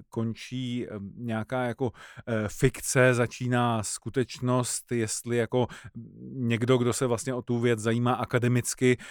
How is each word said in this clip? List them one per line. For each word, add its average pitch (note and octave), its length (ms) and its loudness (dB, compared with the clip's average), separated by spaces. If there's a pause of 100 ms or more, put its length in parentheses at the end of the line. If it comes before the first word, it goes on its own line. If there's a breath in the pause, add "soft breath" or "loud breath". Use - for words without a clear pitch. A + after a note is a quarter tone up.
končí, A#2+ 760 -4
eh, - 20 -10 (260)
nějaká A#2 480 -4
jako, A#2+ 280 -2 (360 loud breath)
eh, A2 200 0
fikce, B2+ 680 4
začíná A#2+ 680 0
skutečnost, - 1080 -2
jestli A#2 460 -2
jako A#2+ 300 2 (640 loud breath)
někdo, A#2+ 440 2
kdo A#2+ 160 2
se - 120 0
vlastně A#2+ 280 0
o B2+ 80 -4
tu A#2+ 180 0
věc A#2 200 4
zajímá A#2 340 2
akademicky, B2 840 2 (140)